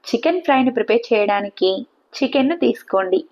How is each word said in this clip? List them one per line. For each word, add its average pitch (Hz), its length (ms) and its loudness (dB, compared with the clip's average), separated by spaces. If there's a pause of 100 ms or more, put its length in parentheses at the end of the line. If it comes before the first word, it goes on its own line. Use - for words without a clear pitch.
చికెన్ 320 360 0
ఫ్రైని 262 320 2
ప్రిపేర్ 233 320 0
చేయడానికి 202 600 0 (480)
చికెన్ను 269 460 0
తీసుకోండి. 190 580 0 (120)